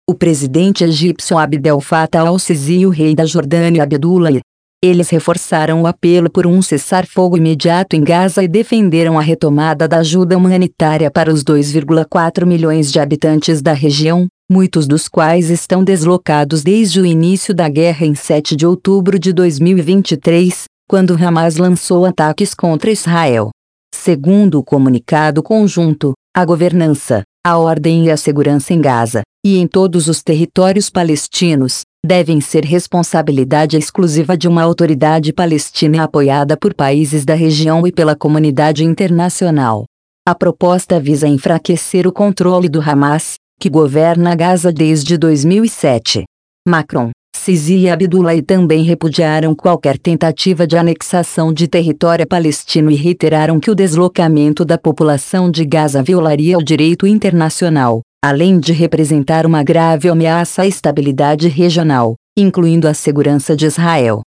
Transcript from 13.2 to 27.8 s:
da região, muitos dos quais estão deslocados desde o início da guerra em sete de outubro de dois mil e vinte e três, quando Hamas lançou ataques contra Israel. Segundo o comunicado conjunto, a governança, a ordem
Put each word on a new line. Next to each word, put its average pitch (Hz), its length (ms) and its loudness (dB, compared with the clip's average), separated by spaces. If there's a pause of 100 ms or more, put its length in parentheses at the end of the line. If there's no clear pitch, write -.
da 160 100 0
região, 156 540 0 (240)
muitos 185 360 0
dos 151 220 -2
quais 165 400 0
estão 180 340 -2
deslocados 160 800 0
desde 190 380 2
o 180 60 2
início 175 480 0
da 165 160 0
guerra 160 340 0
em 151 100 0
sete 151 400 -2
de 151 120 0
outubro 190 520 0
de 180 140 -2
dois 170 260 0
mil 180 200 2
e - 20 2
vinte 185 320 0
e 160 60 -2
três, 175 460 0 (220)
quando 190 280 2
Hamas 165 420 0
lançou 180 480 0
ataques 180 480 -2
contra 170 380 -2
Israel. 160 580 0 (460)
Segundo 175 640 2
o 135 60 -2
comunicado 147 800 0
conjunto, 165 720 0 (200)
a 180 120 0
governança, 160 760 0 (240)
a 170 120 2
ordem 165 480 0